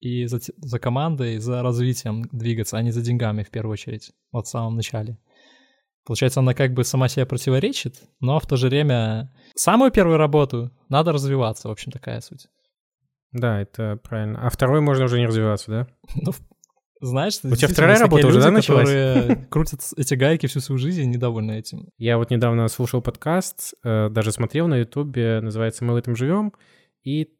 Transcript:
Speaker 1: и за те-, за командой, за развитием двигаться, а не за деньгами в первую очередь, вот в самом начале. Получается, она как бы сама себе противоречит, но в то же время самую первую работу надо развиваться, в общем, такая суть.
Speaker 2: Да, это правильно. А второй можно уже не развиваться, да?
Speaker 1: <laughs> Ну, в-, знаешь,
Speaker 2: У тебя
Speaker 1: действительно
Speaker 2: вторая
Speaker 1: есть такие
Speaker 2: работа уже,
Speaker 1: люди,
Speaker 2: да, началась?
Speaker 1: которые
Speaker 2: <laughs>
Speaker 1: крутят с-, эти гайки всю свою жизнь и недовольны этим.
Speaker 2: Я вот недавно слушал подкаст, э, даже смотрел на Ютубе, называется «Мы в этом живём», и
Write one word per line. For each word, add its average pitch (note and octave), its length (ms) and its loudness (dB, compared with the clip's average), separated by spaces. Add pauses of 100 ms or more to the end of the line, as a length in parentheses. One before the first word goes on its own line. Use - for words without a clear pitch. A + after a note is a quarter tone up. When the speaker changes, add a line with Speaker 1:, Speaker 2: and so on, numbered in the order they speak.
Speaker 1:
и B2 260 -4
за A#2+ 140 -4
те-, - 180 -12
за B2 200 -6
командой, B2+ 600 -2
за B2 240 -4
развитием A#2+ 680 -2
двигаться, A2+ 440 -4
а A2+ 60 0
не A#2+ 80 0
за A#2 120 -2
деньгами A#2 420 -2
в - 60 -12
первую A2 240 -6
очередь, - 380 -12 (200)
вот A#2 140 -6
в - 40 -12
самом A#2 260 -4
начале. A2+ 400 -6 (880)
Получается, B2+ 360 0
она C3 140 2
как C3 180 0
бы B2 120 0
сама C3 240 2
себе B2+ 180 0
противоречит, C3+ 760 -2 (180)
но C3 200 0
в - 60 -6
то C#3+ 100 0
же B2+ 120 2
время A#2+ 640 0 (220)
самую A#3+ 360 4
первую E3+ 280 4
работу C#3+ 520 2 (180)
надо D#3+ 240 2
развиваться, C3+ 560 -2
в - 40 -8
общем, - 200 -12
такая A#2 280 -10
суть. - 260 -20 (840)
Speaker 2:
Да, A#2 280 -2
это G#2 420 -6
правильно. G#2+ 440 -6
А A#2+ 40 0
второй C3+ 300 2
можно C#3 240 2
уже B2 140 0
не A#2+ 80 2
развиваться, A2 440 0
да? A2+ 160 -4 (160)
Speaker 1:
<laughs> - 140 -14
Ну, - 160 -2
в-, - 80 -14 (600)
знаешь, C3+ 340 -2
Speaker 2:
У - 80 -10
тебя C3+ 80 -4
Speaker 1:
действительно C3+ 240 2
Speaker 2:
вторая D#3+ 180 6
Speaker 1:
есть A3 100 6
такие G#3 80 6 (120)
Speaker 2:
работа C#3 40 6
уже, B2+ 120 8
Speaker 1:
люди, C3 80 8
Speaker 2:
да, E3 40 8
началась? G3+ 380 4
Speaker 1:
которые C3 580 2
Speaker 2:
<laughs> - 40 -20
Speaker 1:
крутят D3+ 320 -2
с-, - 100 -12
эти C#3+ 220 -2
гайки D3 320 2
всю C#3 140 -4
свою C3+ 180 -4
жизнь D#3 240 -2
и C3 40 0
недовольны A#2 520 -2
этим. - 400 -14
Speaker 2:
Я A#2 180 2
вот A#2 140 0
недавно A#2 380 2
слушал B2 340 -2
подкаст, - 720 -4 (100)
э, A2 260 0
даже G#2+ 220 0
смотрел D3 360 -2
на C#3+ 100 2
Ютубе, A#2+ 640 -2
называется A2+ 420 -4
«Мы A#2+ 80 0
в A#2+ 40 0
этом A#2+ 200 -2
живём», F#3 380 -2 (500)
и D3+ 240 -4 (120)